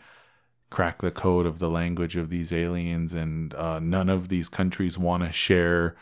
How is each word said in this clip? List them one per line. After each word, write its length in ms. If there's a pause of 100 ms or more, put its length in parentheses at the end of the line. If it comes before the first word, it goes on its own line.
(720)
crack 300
the 100
code 340
of 140
the 100
language 460
of 160
these 200
aliens, 640
and, 400
uh, 240
none 320
of 200
these 200
countries 480
wanna 340
share 720